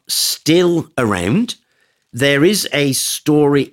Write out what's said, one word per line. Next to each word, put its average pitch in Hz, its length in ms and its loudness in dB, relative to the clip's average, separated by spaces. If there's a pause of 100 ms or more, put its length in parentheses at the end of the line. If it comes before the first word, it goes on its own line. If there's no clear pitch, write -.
still 170 920 0
around. 110 580 0 (580)
There 143 320 2
is 202 260 0
a 143 220 0
story 143 800 0